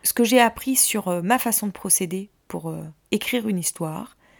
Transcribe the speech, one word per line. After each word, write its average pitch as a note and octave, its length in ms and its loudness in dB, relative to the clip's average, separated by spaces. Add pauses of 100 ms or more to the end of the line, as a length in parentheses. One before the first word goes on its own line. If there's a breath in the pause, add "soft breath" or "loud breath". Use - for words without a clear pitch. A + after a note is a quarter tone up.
ce - 100 0
que A#3+ 120 4
j'ai A#3+ 160 6
appris A#3 340 2
sur, - 320 0
euh, F3 160 0
ma A3+ 160 2
façon G#3+ 300 -2
de F#3 40 -6
procéder F#3+ 580 -2 (180)
pour, E3 200 -8
euh, D#3+ 140 -8 (300)
écrire A3 360 -2
une F#3+ 100 0
histoire, E3 580 -6 (240 soft breath)